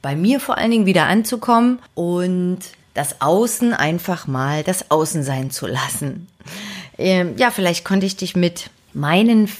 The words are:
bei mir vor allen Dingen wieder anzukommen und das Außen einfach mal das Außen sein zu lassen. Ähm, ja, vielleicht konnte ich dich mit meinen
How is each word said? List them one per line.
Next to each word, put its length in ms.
bei 120
mir 240
vor 200
allen 120
Dingen 160
wieder 200
anzukommen 720
und 640
das 300
Außen 500
einfach 540
mal 360
das 280
Außen 320
sein 280
zu 160
lassen. 600
Ähm, 400
ja, 120
vielleicht 340
konnte 200
ich 120
dich 200
mit 320
meinen 560